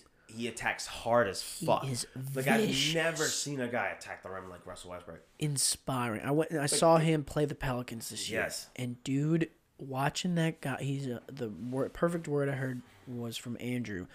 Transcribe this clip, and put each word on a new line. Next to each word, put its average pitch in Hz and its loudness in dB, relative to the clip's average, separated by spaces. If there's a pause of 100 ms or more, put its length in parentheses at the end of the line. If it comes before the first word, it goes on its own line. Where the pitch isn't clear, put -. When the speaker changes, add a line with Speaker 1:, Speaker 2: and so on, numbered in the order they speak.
(280)
Speaker 1:
he 113 -6
attacks - -4
hard 120 4
as - -4
Speaker 2:
He - -8
Speaker 1:
fuck. 120 4
Speaker 2:
is 123 -4 (280)
Speaker 1:
Like, 135 -2
I've - 6
Speaker 2:
vicious. 143 2
Speaker 1:
never 160 2
seen 143 -2
a 120 -2
guy 113 0
attack 87 -10
the 92 -10
rim 92 -10
like 87 -14
Russell 90 -10
Westbrook. 87 -12 (200)
Speaker 2:
Inspiring. 131 0
I 127 0
went, 151 2
I 160 0
Speaker 1:
But 143 2
Speaker 2:
saw 165 8
him 156 4
play 151 0
the 131 0
Pelicans 123 -4
this 104 -6
year. 110 0
Speaker 1:
Yes. - -6
Speaker 2:
And, 123 -4
dude, 151 2 (280)
watching 139 0
that 160 2
guy, 135 -4
he's 139 -2
a, 120 -4
the 127 -6
wor-, 123 -2
perfect 170 0
word 143 2
I 139 0
heard 131 -4 (280)
was 120 -6
from 120 -8
Andrew, 110 -4